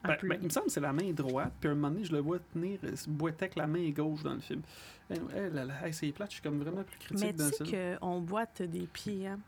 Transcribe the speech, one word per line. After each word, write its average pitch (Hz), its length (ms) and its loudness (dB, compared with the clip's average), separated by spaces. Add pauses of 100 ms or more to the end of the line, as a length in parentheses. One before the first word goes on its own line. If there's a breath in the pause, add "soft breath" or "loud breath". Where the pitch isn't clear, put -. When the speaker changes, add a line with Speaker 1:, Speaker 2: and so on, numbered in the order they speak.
Speaker 1:
Ah, 185 60 4
Speaker 2:
Ben, 151 60 6
Speaker 1:
plus. 190 120 -2
Speaker 2:
ben, 175 120 2
il 185 40 -4
me 170 60 2
semble 349 160 4
que - 60 2
c'est 151 80 2
la 143 120 2
main 180 180 2
droite, 143 480 2
puis 156 100 2
à 147 40 4
un - 20 4
moment 147 160 4
donné, 196 140 0
je 160 80 0
le 147 80 4
vois 165 180 2 (160)
tenir, 185 300 0
euh, 131 100 -2
se - 160 -6
boiter 160 360 0
avec 185 100 -4
la 156 100 2
main 165 240 2
gauche 151 320 0
dans 139 120 0
le - 60 -4
film. 151 220 -4 (480 loud breath)
Eh, 185 40 -2 (200)
eh 190 180 0
là 139 120 0
là, 135 100 -4 (120)
hey, 160 60 -2
c'est 156 200 0
plate, 202 180 -6
je - 40 -10
suis - 80 -12
comme 147 200 0
vraiment 185 220 -2
plus - 140 -14
critique 202 280 0
Speaker 1:
Mais 202 60 2
Speaker 2:
dans 151 180 2
Speaker 1:
tu 151 140 -2
sais 180 280 0
Speaker 2:
ça. - 60 -2
Speaker 1:
qu'on 180 220 0
boite 196 420 0
des 175 240 -2
pieds, 190 400 -4
hein. 196 220 -4